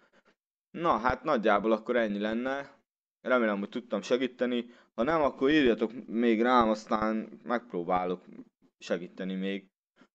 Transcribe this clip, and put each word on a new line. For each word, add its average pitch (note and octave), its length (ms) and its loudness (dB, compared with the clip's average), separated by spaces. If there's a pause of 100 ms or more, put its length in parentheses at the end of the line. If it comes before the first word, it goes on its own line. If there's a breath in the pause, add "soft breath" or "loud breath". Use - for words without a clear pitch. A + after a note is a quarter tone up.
(720 soft breath)
Na, D#3 280 0
hát B2+ 240 -2
nagyjából A2 500 2
akkor A2 240 0
ennyi G#2+ 220 0
lenne. B2 640 -6 (380)
Remélem, A#2 380 2
hogy G2+ 100 -6
tudtam G#2 340 -6
segíteni. B2 680 -2 (240 loud breath)
Ha A2+ 80 -2
nem, D#3 200 2
akkor C3+ 280 2
írjatok B2 560 2
még A2+ 360 2
rám, B2 260 4
aztán A2 760 -2
megpróbálok F2+ 840 -4 (540)
segíteni F#2+ 560 -6
még, F#2+ 360 -6 (440 soft breath)